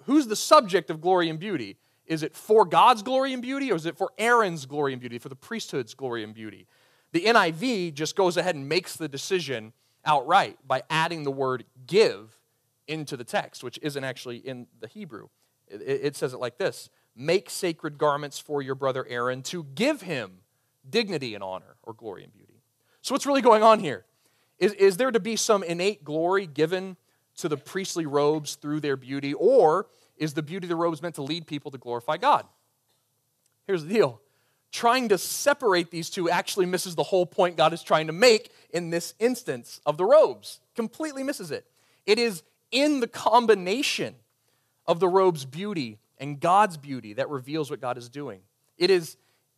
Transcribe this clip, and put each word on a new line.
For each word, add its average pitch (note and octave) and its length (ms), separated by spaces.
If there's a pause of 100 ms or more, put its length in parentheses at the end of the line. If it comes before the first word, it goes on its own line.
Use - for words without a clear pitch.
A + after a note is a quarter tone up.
who's C4+ 240
the G#3+ 80
subject G3 540
of D#3 100
glory F3 300
and D#3 100
beauty? D3 380 (280)
Is D#3+ 160
it D3+ 140
for G#3+ 300
God's G3+ 360
glory C4 320
and B3 80
beauty, C4+ 300
or - 40
is D3+ 100
it E3 120
for F#3+ 200
Aaron's G#3 480
glory C#3 280
and B2 60
beauty, A#2+ 200
for C#3+ 100
the B2+ 60
priesthood's D#3+ 580
glory A#2 300
and G#2+ 100
beauty? G#2 340 (440)
The E3+ 140
N A#3 100
I F#3 160
V F3+ 400
just D3+ 240
goes F3+ 200
ahead F3+ 200
and C#3 120
makes E3+ 300
the D#3+ 100
decision C3+ 640 (320)
outright D3 520 (100)
by C3 220
adding D#3+ 340
the C#3+ 80
word C3 340 (220)
give A2+ 520 (480)
into D3+ 280
the B2 80
text, - 400
which - 200
isn't C#3 200
actually B2 340
in B2 300 (120)
the A2 80
Hebrew. B2 420 (380)
It, G2+ 140
it, C3+ 220
it C#3+ 120
says C3+ 180
it A#2 60
like B2 180
this, E3+ 320 (260)
"Make E3 340
sacred E3 500
garments D3 400
for C#3+ 220
your C3+ 140
brother C3 320
Aaron B2 360
to F3 200
give G#3+ 380
him A#2 380 (500)
dignity D#3 460
and G2 80
honor," F#2 400
or A2+ 100
glory G2+ 300
and - 100
beauty. - 300 (380)
So - 120
what's C4+ 140
really C#4 160
going A3 180
on A3 180
here? C3+ 260 (520)
Is, G#3 160
is G3 240
there B3+ 140
to A3+ 80
be G#3+ 160
some G3+ 280
innate F3 400
glory E3+ 440
given F3 500 (400)
to - 100
the D3+ 80
priestly F3 520
robes D3 480
through D3 260
their C#3+ 160
beauty, C3+ 360
or F#3 540 (300)
is D3+ 160
the D#3 100
beauty F3 220
of F3 40
the E3+ 60
robes E3 260
meant E3+ 140
to D#3 60
lead D#3 260
people C#3+ 240
to C3+ 60
glorify A#2+ 400
God? A3 280 (1200)
Here's F3 200
the F3+ 80
deal. D3 260 (520)
Trying A#3 380
to F#3+ 80
separate G3+ 720
these E3+ 200
two E3+ 200
actually F3+ 360
misses F3+ 300
the D3+ 80
whole F3+ 220
point F3 300
God D#3+ 160
is E3+ 100
trying D#3+ 260
to D#3 60
make A3 380 (200)
in E3+ 180
this E3+ 300
instance G#3 640
of D3+ 100
the E3+ 80
robes. A3+ 560 (160)
Completely C4+ 480
misses A3+ 280
it. A2 140 (400)
It A3 140
is A3 240 (280)
in C#4+ 280
the A#3 80
combination A3 1080 (720)
of E3+ 140
the F#3 80
robe's F3+ 380
beauty C#3+ 540 (180)
and C#3+ 220
God's F#3 360
beauty C3 380
that B2+ 160
reveals C#3+ 420
what C3+ 80
God B2 180
is A#2+ 120
doing. A#2+ 320 (360)
It F3+ 120
is F3 260 (420)